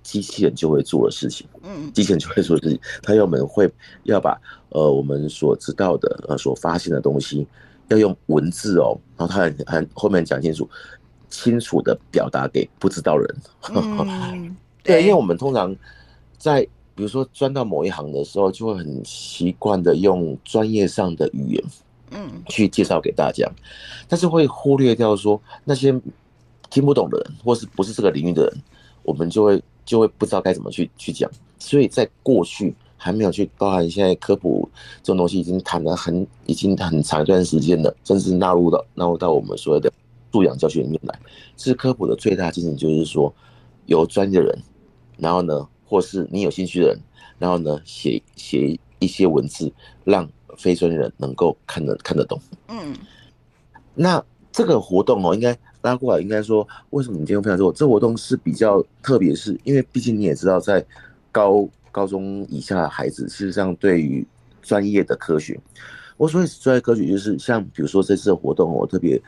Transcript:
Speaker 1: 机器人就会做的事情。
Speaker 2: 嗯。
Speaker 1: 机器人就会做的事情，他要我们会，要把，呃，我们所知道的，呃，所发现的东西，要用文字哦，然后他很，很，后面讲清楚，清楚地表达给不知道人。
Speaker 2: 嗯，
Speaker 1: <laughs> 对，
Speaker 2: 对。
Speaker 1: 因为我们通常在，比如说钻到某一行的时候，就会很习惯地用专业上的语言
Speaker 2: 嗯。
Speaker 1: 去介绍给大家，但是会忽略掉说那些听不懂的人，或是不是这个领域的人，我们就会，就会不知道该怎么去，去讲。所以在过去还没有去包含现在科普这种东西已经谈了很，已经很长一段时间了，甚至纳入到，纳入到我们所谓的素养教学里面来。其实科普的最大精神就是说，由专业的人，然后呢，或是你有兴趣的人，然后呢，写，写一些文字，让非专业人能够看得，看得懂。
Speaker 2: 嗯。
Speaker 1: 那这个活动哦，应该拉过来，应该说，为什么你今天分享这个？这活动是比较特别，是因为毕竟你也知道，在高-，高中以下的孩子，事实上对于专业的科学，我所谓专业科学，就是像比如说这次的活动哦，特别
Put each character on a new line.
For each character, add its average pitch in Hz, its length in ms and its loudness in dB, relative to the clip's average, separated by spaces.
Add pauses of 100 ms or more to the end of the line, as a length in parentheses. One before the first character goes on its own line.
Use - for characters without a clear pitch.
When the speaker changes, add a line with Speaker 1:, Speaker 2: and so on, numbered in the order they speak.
Speaker 1:
机 - 180 -6
器 - 240 -4
人 69 100 2
就 78 160 -2
会 71 120 2
做 64 240 0
的 - 40 0
事 - 200 -6
情。 - 160 -14 (160)
Speaker 2:
嗯。 - 300 -14
Speaker 1:
机 - 120 0
器 - 80 2
人 - 60 2
就 - 100 -8
会 - 140 2
做 78 160 2
的 - 40 -8
事 80 80 -2
情， - 100 -2 (220)
他 104 120 2
要 107 100 6
我 92 40 2
们 69 180 0
会， 92 240 2 (340)
要 101 160 2
把， - 180 -2 (300)
呃， 76 220 2
我 69 100 2
们 71 280 -4
所 73 280 0
知 - 160 -8
道 90 240 0
的， - 320 -4
呃， 69 80 -2
所 67 180 -4
发 82 220 -2
现 87 160 -4
的 67 80 -2
东 71 180 0
西， 71 280 -4 (420)
要 110 80 4
用 104 180 4 (120)
文 76 240 2
字 98 300 -2
哦， 57 180 0 (180)
然 85 100 -2
后 87 60 -4
他 98 80 0
很， 80 160 0 (100)
很， 80 280 -2
后 104 160 0
面 90 120 2
讲 71 180 -2
清 80 120 0
楚， 76 160 -6 (640)
清 120 280 0
楚 85 220 -2
地 - 180 0 (120)
表 - 180 0
达 67 200 -2
给 76 200 -2 (100)
不 - 80 0
知 87 140 -4
道 78 160 2
人。 - 200 -2 (340)
Speaker 2:
嗯， 190 840 -4 (120)
Speaker 1:
<laughs> - 140 -20
对， 180 140 4
Speaker 2:
对。 165 60 6
Speaker 1:
因 190 60 4
为 208 60 6
我 156 80 4
们 87 140 0
通 135 180 -4
常 95 200 -2 (640)
在， 143 240 2 (320)
比 98 80 -10
如 104 60 -2
说 131 220 -4
钻 135 220 -2
到 139 100 -2
某 85 220 -2
一 95 60 -2
行 78 200 -8
的 71 140 -4
时 - 140 -8
候， 98 120 4
就 113 160 -6
会 110 80 -2
很 76 300 -8
习 - 540 -6
惯 101 240 0
地 85 140 4
用 87 480 2
专 110 260 0
业 104 180 2
上 90 260 -2
的 78 200 0
语 67 200 -4
言 - 100 -2 (460)
Speaker 2:
嗯。 170 380 -14
Speaker 1:
去 104 200 2
介 - 160 0
绍 85 160 0
给 - 120 -4
大 71 200 -2
家， - 180 -2 (560)
但 175 140 -2
是 175 80 2
会 160 180 4
忽 139 300 0
略 131 180 4
掉 110 220 2
说 104 240 0 (240)
那 143 100 0
些 131 240 2 (680)
听 139 160 2
不 143 80 6
懂 107 160 2
的 55 100 -2
人， - 140 -6 (100)
或 120 120 2
是 117 100 -4 (100)
不 95 80 0
是 107 100 -6
这 110 100 -6
个 98 80 4
领 76 160 -2
域 90 60 0
的 78 120 2
人， - 180 -2 (400)
我 80 120 -2
们 82 160 -4
就 110 120 2
会， 101 200 4 (240)
就 117 120 2
会 110 80 6
不 - 200 -2
知 - 60 -4
道 95 80 0
该 95 120 2
怎 - 100 -6
么 50 80 -12
去， - 280 -4
去 - 120 -10
讲。 - 200 -4 (280)
所 - 220 0
以 117 80 4
在 117 180 0 (160)
过 107 220 2
去 - 300 -6 (240)
还 90 120 -6
没 107 140 0
有 95 60 2
去 92 260 -2
包 98 140 0
含 90 180 2
现 95 160 0
在 92 120 4
科 - 200 0
普 52 320 -2 (340)
这 - 40 -20
种 95 100 2
东 90 100 2
西 90 140 0
已 - 20 0
经 87 180 -2
谈 85 220 -4
了 80 140 -2
很， 90 300 -2 (180)
已 - 80 -2
经 98 240 0
很 80 260 0
长 76 200 0
一 - 20 -2
段 92 180 4
时 80 160 0
间 80 240 2
了， - 220 0
甚 98 140 2
至 92 160 0
纳 92 180 2
入 87 180 4
到， 78 220 2
纳 87 140 -4
入 85 100 0
到 85 160 0
我 71 80 2
们 50 160 -6
所 - 160 -4
谓 71 80 4
的 - 100 0 (400)
素 104 120 4
养 67 160 2
教 78 100 0
学 76 140 -2
里 62 60 -6
面 78 160 -4
来。 - 140 -10 (380)
其 - 80 -14
实 127 100 0
科 127 200 0
普 104 120 -4
的 113 80 0
最 101 220 0
大 87 140 -2
精 85 140 -6
神 78 120 -4
就 78 140 0
是 78 160 2
说， 73 280 0 (520)
由 80 180 4
专 98 260 0
业 92 100 4
的 69 40 4
人， - 140 -2 (580)
然 82 160 -2
后 90 80 2
呢， 76 260 -4 (200)
或 104 120 0
是 90 320 -2
你 98 120 -4
有 87 80 0
兴 92 160 -4
趣 90 140 -4
的 80 80 6
人， - 100 0 (400)
然 90 120 -2
后 90 60 2
呢， 76 280 -4
写， - 360 -4 (160)
写 71 420 -2 (200)
一 - 80 0
些 - 200 0
文 71 220 2
字， 76 240 -8 (320)
让 92 240 0 (280)
非 90 180 0
专 85 160 0
业 82 60 -2
人 65 200 0
能 67 180 -8
够 85 220 0 (100)
看 - 180 -6
得， 58 180 -2
看 - 140 -4
得 - 80 2
懂。 - 160 -8 (280)
Speaker 2:
嗯。 185 260 -10 (1000)
Speaker 1:
那 170 280 2 (280)
这 - 140 2
个 151 160 4
活 90 220 2
动 101 220 2
哦， 85 100 4
应 107 60 -2
该 120 160 0 (260)
拉 123 140 0
过 123 180 0
来， 80 80 2
应 95 60 -6
该 107 140 -2
说， 107 240 0 (240)
为 143 120 -2
什 123 80 -8
么 90 80 -6
你 76 80 -6
今 98 80 -2
天 101 80 0
分 104 80 0
享 90 80 2
这 98 60 4
个？ 87 80 4
这 151 140 2
活 117 120 6
动 117 180 2
是 127 200 -4
比 - 160 -4
较 101 320 2 (180)
特 127 160 4
别， 85 160 2
是 - 300 -6
因 139 100 0
为 131 160 4
毕 127 100 -4
竟 110 180 -2
你 104 40 -2
也 80 120 2
知 87 120 -4
道， 92 140 4
在 92 240 2 (460)
高-， 101 380 4 (220)
高 101 160 -2
中 98 420 -6
以 71 120 -8
下 95 220 -4
的 78 60 0
孩 65 200 -6
子， - 200 -10
事 - 180 -8
实 92 60 -6
上 92 240 -2
对 90 240 2
于 69 260 -2 (360)
专 101 240 0
业 101 180 2
的 - 120 -4
科 80 220 -2
学， - 200 -8 (580)
我 156 120 2
所 165 120 0
谓 175 60 2
专 131 300 0
业 120 40 2
科 117 140 2
学， 110 120 0
就 98 120 0
是 98 200 -4
像 113 260 -2
比 85 180 -8
如 73 40 0
说 95 160 2
这 98 140 0
次 98 140 0
的 90 60 4
活 69 180 -2
动 82 180 2
哦， 58 140 -2
特 95 120 -2
别 80 300 0